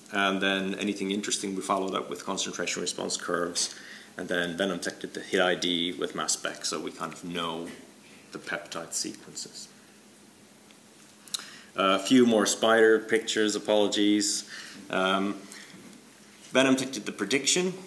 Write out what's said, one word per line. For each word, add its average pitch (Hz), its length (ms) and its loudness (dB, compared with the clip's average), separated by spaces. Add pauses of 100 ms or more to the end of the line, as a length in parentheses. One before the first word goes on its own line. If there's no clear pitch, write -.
(120)
and 98 280 2
then 95 340 0
anything 98 360 -2
interesting, 101 440 -2
we 95 80 -4
followed 95 320 0
up - 160 -4
with - 140 -8
concentration 92 580 -4
response 92 340 -4
curves. 87 580 -2 (420)
And 87 120 -8
then 87 280 -2
Venom 92 220 0
detected - 360 -8
the 82 60 -8
hit 95 200 0
I 90 140 4
D 87 380 0
with 85 220 -6
mass 80 180 -2
spec, - 320 -6
so 78 160 -4
we 80 100 -8
kind 80 220 -10
of - 120 -14
know 85 440 -6 (640)
the - 60 -10
peptide - 540 -8
sequences. - 760 -10 (2000)
A 95 220 4
few 123 280 6
more 107 200 6
spider 113 520 6
pictures, 107 560 0
apologies. 104 960 2 (400)
Um, 95 460 0 (1160)
Venom 131 220 6
detected 127 320 -4
the - 60 -6
prediction. 185 600 0 (140)